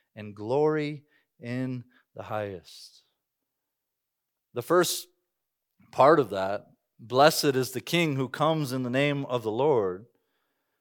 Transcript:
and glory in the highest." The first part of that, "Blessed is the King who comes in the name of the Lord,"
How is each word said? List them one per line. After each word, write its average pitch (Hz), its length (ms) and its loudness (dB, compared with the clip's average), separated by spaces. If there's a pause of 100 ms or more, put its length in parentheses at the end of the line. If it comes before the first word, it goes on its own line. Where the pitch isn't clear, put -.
(140)
and 104 200 -14
glory 147 680 -2 (340)
in 123 460 -8 (300)
the 104 100 -14
highest." 101 800 -10 (1500)
The 120 100 -6
first - 460 0 (800)
part 147 300 6
of 104 100 -4
that, 98 400 -4 (280)
"Blessed 131 580 4
is 127 140 -2
the 120 100 -8
King 160 360 -2
who 135 120 -4
comes 151 440 -2
in 131 100 -4
the 123 80 -6
name 143 360 0
of 123 160 -4
the 110 80 -4
Lord," 110 540 0 (760)